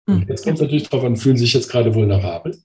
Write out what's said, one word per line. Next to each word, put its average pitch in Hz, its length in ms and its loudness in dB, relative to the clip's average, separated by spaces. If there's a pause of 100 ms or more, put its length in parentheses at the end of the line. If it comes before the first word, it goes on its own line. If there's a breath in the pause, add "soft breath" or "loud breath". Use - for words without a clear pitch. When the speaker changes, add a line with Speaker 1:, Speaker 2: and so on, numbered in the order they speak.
Speaker 1:
Und 95 140 2
Speaker 2:
Mhm. 95 100 0
Speaker 1:
jetzt - 140 -8
kommt 156 120 0
es 156 60 -4
natürlich 147 260 0
darauf 127 160 -2
an, 117 140 0
fühlen 135 180 2
Sie 120 100 2
sich - 100 0
jetzt 120 140 -2
gerade 113 240 2
vulnerabel? 101 720 0